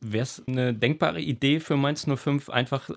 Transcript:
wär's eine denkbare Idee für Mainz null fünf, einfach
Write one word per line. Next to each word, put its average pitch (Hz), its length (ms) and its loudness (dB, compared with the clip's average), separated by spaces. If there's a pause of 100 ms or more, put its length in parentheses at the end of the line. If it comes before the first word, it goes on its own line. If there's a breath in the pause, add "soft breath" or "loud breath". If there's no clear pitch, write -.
wär's 110 440 -4
eine 127 280 0
denkbare 151 480 2
Idee 139 400 2
für 151 160 0
Mainz 143 300 0
null 139 100 2
fünf, 143 320 0
einfach 123 480 -2